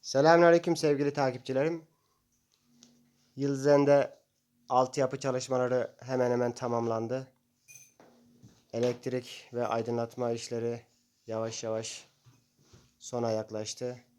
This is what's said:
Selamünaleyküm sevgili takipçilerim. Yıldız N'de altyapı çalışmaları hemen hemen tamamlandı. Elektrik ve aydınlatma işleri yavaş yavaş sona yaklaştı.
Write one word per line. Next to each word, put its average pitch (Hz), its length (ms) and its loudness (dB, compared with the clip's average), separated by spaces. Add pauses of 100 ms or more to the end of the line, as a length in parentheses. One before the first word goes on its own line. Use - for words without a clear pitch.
Selamünaleyküm 170 680 6
sevgili 143 360 0
takipçilerim. 139 760 -2 (1500)
Yıldız 139 300 -2
N'de 143 520 4 (500)
altyapı 131 520 0
çalışmaları 127 760 -2
hemen 123 320 0
hemen 120 240 0
tamamlandı. 117 720 -4 (1400)
Elektrik 123 800 -6
ve 120 140 -4
aydınlatma 117 640 -4
işleri 117 520 -6 (440)
yavaş 113 380 -8
yavaş 110 440 -8 (920)
sona 117 320 -6
yaklaştı. 110 680 -8 (200)